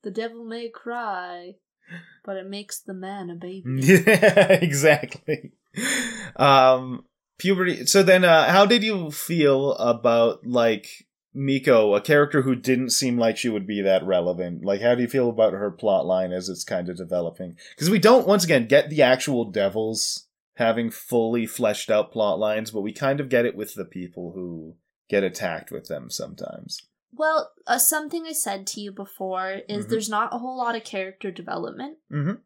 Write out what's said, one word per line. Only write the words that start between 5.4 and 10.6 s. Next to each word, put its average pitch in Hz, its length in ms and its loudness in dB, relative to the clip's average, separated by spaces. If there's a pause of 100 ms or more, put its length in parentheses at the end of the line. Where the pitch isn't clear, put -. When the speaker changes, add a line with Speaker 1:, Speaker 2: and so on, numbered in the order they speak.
Speaker 2:
Um, 131 680 6 (340)
puberty. 180 480 0
So 196 160 6
then, 185 220 8
uh, 160 260 6
how 196 160 8
did 220 160 4
you 190 280 -4
feel 143 640 2
about, 117 720 2
like, 117 420 0 (440)